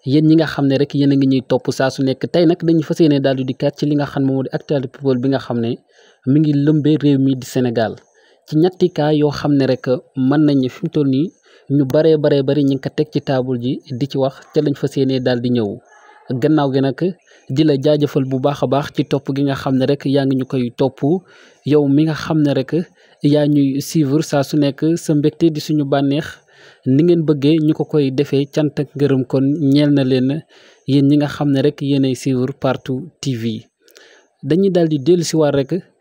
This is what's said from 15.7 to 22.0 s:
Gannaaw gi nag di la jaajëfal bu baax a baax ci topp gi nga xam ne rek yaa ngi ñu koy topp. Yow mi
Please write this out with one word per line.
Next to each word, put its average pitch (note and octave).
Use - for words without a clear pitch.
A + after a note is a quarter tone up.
Gannaaw D3
gi C3+
nag C3+
di C3+
la D#3
jaajëfal D3
bu C3
baax C#3+
a C3+
baax C#3
ci D3+
topp -
gi C#3
nga C#3
xam C3+
ne C3
rek C#3
yaa C#3
ngi C3+
ñu B2+
koy B2+
topp. C3+
Yow D3
mi C#3